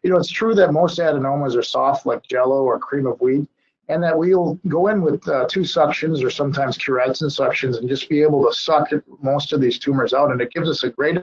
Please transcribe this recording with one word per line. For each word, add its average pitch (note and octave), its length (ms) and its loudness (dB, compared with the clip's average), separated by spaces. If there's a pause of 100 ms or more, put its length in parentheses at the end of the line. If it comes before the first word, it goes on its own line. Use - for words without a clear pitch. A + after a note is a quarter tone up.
you F3+ 80 0
know, F3+ 80 4
it's - 140 0
true A3+ 240 0
that F3 180 6
most E3+ 240 2
adenomas C#3+ 580 -2
are A#2+ 60 2
soft C3+ 460 -2
like A#2+ 160 -4
Jell-O C3 400 0
or A#2+ 160 0
cream C#3 260 -4
of - 160 -4
wheat, C3+ 260 0 (420)
and D#3+ 140 -2
that D#3+ 140 2
we'll F3+ 500 2
go E3+ 200 2
in G#3 140 0
with, D#3 280 0
uh, C3 180 0
two F#3+ 160 -2
suctions D3+ 600 0
or B2+ 60 0
sometimes C#3 480 -2
curettes C3 440 -2
and C#3+ 100 -2
suctions C3 460 -2
and A#2+ 100 -6
just C3 220 -4
be D3 120 2
able D3 240 4
to A#2+ 80 2
suck D#3 360 0 (320)
most C#3+ 320 -2
of C#3 80 2
these A#2+ 180 2
tumors C3 340 0
out. C#3 180 2
And B2 100 -2
it A#2+ 100 -4
gives E3 160 -4
us C#3+ 160 -4
a A#2+ 60 -2
great D#3 340 -2